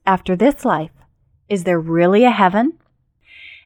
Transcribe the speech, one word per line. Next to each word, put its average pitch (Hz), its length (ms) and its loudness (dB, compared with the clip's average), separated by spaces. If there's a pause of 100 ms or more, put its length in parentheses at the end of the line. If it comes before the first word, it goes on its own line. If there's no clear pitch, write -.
after 185 300 -2
this 254 300 0
life? 160 260 -4 (580)
Is 196 140 -4
there 175 160 -2
really 175 460 2
a 247 40 4
heaven? 214 440 0 (920)